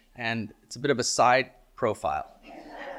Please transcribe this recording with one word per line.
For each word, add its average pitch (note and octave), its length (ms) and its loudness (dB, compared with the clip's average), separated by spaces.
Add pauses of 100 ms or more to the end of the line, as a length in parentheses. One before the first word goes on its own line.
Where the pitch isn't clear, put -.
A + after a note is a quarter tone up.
(160)
and A2+ 460 -4
it's - 140 -16
a B2 40 -12
bit C#3 120 2
of B2 80 2
a B2 40 -2
side B2 460 4 (260)
profile. E2+ 560 -2 (680)